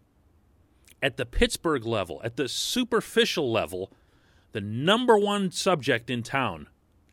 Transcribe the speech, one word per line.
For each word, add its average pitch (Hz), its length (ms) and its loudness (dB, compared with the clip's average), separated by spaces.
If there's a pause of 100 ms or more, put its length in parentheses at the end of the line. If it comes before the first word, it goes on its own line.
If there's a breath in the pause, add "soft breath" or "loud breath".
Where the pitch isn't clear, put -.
(1000)
at 135 160 -2
the 131 80 -4
Pittsburgh 156 600 0
level, 95 380 -2
at 117 140 -6
the 135 100 -2
superficial 226 1040 0
level, 92 400 -2 (600 soft breath)
the 110 80 -4
number 190 560 4
one 202 340 0
subject 135 580 0
in 120 140 -4
town 101 440 -4 (460)